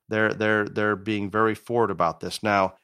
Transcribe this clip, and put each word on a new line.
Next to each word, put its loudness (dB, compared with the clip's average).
They're, 0
they're, 0
they're -2
being -4
very 2
forward -2
about 0
this." -8
Now, 2